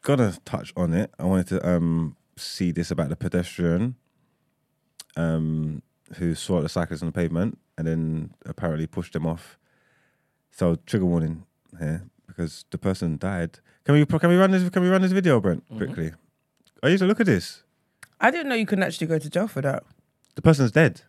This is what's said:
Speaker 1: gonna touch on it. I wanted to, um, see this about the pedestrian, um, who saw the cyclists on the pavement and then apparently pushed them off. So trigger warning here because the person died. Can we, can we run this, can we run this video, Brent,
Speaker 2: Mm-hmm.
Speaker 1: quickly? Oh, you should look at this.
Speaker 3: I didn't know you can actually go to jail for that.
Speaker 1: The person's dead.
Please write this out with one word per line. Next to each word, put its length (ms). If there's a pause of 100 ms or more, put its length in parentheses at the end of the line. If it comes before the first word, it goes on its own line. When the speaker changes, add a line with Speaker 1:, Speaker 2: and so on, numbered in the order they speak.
Speaker 1:
gonna 320 (100)
touch 320
on 180
it. 240
I 60
wanted 240
to, 200
um, 480 (200)
see 360
this 180
about 200
the 60
pedestrian, 760 (1200)
um, 680 (340)
who 180
saw 260
the 80
cyclists 340
on 40
the 60
pavement 460 (200)
and 80
then 480 (100)
apparently 420
pushed 260
them 140
off. 320 (920)
So 260 (100)
trigger 200
warning 380 (340)
here 240 (240)
because 440
the 80
person 400
died. 400 (260)
Can 100
we, 120
can 240
we 60
run 140
this, 200
can 120
we 60
run 140
this 100
video, 280
Brent, 260
Speaker 2:
Mm-hmm. 120
Speaker 1:
quickly? 340 (680)
Oh, 60
you 100
should 100
look 120
at 60
this. 360 (580)
Speaker 3:
I 100
didn't 180
know 60
you 120
can 160
actually 240
go 120
to 120
jail 180
for 140
that. 200 (520)
Speaker 1:
The 80
person's 300
dead. 360